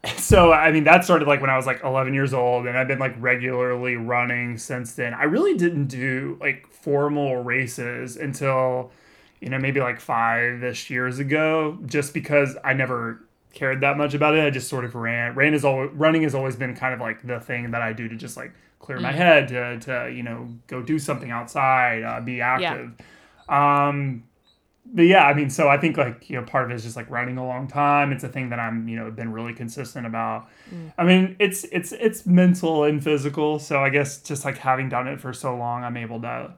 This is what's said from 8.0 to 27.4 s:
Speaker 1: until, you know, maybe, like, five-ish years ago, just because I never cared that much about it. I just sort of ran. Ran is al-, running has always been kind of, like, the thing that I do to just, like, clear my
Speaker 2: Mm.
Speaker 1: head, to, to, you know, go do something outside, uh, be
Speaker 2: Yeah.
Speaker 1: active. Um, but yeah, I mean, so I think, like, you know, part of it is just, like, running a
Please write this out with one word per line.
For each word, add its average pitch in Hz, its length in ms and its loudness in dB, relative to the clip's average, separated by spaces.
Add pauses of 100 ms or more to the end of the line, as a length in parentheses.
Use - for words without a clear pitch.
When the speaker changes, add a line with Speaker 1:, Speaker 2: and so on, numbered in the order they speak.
Speaker 1:
until, 131 760 -2 (500)
you 120 80 -10
know, 131 80 -4
maybe, 135 240 0
like, 123 180 -4
five-ish 120 920 -2
years 127 300 -4
ago, 156 680 0
just 143 280 -4
because 143 500 0
I 131 100 0
never 123 480 -4 (320)
cared 135 280 -2
that 143 160 2
much 147 160 -2
about 151 220 2
it. 156 100 4
I 147 60 2
just 131 180 -6
sort 127 160 -4
of 117 100 -10
ran. 120 400 -4
Ran 147 180 4
is 143 120 0
al-, 135 220 0
running 160 360 2
has 143 120 0
always 135 200 -2
been 123 200 -6
kind 131 180 -4
of, 117 80 -8
like, 113 240 -8
the 123 140 -6
thing 120 320 -8
that 117 100 -2
I 113 100 -4
do 113 160 -8
to 113 80 -10
just, 113 220 -14
like, - 160 -16 (260)
clear 127 200 -12
my 123 120 -4
Speaker 2:
Mm. 139 40 -4
Speaker 1:
head, 156 340 8
to, 123 300 -6
to, 123 340 -6
you 123 100 -8
know, 120 240 -10 (200)
go 127 140 -10
do 147 180 -2
something 135 320 -6
outside, 123 720 0
uh, 117 180 -6
be 123 140 -6
Speaker 2:
Yeah. 120 180 0
Speaker 1:
active. 131 380 -4 (580)
Um, 143 760 2 (680)
but 175 120 6
yeah, 180 200 10
I 143 80 6
mean, 147 160 2
so 147 180 2
I 139 100 6
think, 160 200 0
like, 123 320 -2
you 147 60 -8
know, 123 80 -6
part 127 220 -2
of 117 60 -8
it 123 40 -6
is 110 80 -10
just, 117 120 -12
like, 120 140 -14
running 127 280 -6
a 127 80 -6